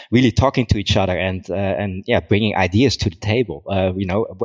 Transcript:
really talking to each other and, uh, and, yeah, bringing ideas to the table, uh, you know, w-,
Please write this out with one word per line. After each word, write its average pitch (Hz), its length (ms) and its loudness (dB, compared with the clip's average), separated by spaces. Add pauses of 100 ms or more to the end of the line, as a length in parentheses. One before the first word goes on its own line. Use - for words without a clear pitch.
(100)
really 120 200 4
talking 131 360 2
to - 120 2
each - 160 -2
other 92 220 2
and, 92 320 -4
uh, 87 60 -6
and, 98 520 -4
yeah, 117 140 2
bringing 104 340 0
ideas 98 440 2
to - 100 -2
the 82 80 -6
table, 104 500 -4
uh, 95 300 0
you 98 80 -4
know, 95 220 -2
w-, 92 180 -8